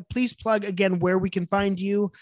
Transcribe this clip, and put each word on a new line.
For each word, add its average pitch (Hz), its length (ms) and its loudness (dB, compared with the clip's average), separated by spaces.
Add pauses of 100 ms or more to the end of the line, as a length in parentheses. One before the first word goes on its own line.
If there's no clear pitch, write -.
please 247 240 0
plug 220 320 0
again 185 340 0
where 180 180 2
we 185 140 -2
can 175 160 -4
find 196 320 0
you 202 320 0 (100)